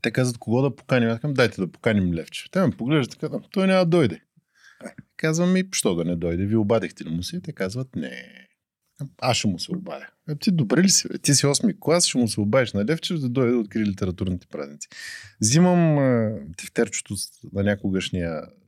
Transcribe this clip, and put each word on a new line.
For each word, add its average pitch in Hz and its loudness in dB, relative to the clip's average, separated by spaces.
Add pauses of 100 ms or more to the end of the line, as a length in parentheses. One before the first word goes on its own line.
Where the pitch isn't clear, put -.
Те 120 0
казват: 123 0
„Кого 120 0
да 139 0
поканим?“ 120 0
Аз 113 -2
казвам: 147 -4
„Дайте 123 2
да 87 -2
поканим 98 2
Левчев.“ - -10
Те 185 0
ме 165 4
поглеждат, 127 -2
казвам: 139 -6
„Той 190 0
няма 190 4
да 165 0
дойде.“ 143 2 (960)
Казвам: 170 2
„И 185 0
що - 0
да 85 -2
не 87 -2
дойде? 85 -2
Вие 107 0
обадихте 107 0
ли 80 -10
му 85 -4
се?“ 90 -8
Те 160 -12
казват: 104 -8
„Не.“ 64 -12 (720)
Аз 123 0
ще - 0
му 90 -2
се - -8
обадя. 82 -10 (220)
„Е, 151 -6
ти - 0
добре 151 4
ли 190 6
си, - 2
бе? - -8
Ти - 2
си 143 2
осми 135 0
клас, 170 2
ще - -2
му 120 2
се 107 -4
обадиш 110 2
на 101 0
Левчев 160 -2
да 131 -2
дойде 123 2
да 123 2
открие 110 -2
литературните 92 -4
празници.“ 73 -12 (520)
Взимам, 165 4
а, 113 2 (180)
тефтерчето - -4
с-, - -10 (220)
на 101 -2
някогашния 92 -2 (260)